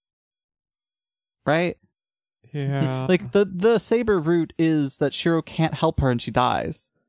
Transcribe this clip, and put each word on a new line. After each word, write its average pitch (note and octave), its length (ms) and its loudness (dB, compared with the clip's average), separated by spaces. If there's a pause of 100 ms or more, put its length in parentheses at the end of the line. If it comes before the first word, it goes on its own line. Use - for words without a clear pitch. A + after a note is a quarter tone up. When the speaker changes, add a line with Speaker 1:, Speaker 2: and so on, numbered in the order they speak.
(1500)
Speaker 1:
Right? E3+ 300 0 (760)
Speaker 2:
Yeah. C3+ 540 -2
Speaker 1:
<laughs> - 20 -6
Like, F#3 240 0
the, G3+ 200 4
the G#3 260 2
Saber A3 420 0
route E3 380 0
is D#3 400 2
that C#3+ 140 0
Shiro E3 300 0
can't - 320 -2
help E3 260 0
her C3+ 100 4
and A#2+ 120 0
she - 80 -8
dies. B2 600 -2 (180)